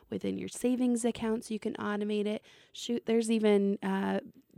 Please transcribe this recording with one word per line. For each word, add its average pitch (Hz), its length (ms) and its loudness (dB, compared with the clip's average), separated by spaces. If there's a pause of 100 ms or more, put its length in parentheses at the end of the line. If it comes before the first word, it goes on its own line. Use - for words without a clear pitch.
Within 190 280 -4
your 185 100 -8
savings 247 580 0
accounts, 226 460 -2
you 220 80 -4
can - 140 -6
automate 208 520 -2
it. 214 160 -4 (320)
Shoot, - 320 -4
there's 226 240 2
even, 208 540 4
uh, 190 380 0 (360)